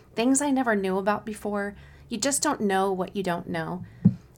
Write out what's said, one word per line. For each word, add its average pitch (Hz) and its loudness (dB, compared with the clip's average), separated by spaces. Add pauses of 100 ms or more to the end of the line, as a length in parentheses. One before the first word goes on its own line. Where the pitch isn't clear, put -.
(140)
things 262 2
I 285 0
never 254 2
knew 190 0
about 208 0
before. 202 -6 (320)
You 233 -6
just 269 0
don't - 0
know 196 2
what 180 -4
you 202 -4
don't 175 -2
know. 170 -6 (540)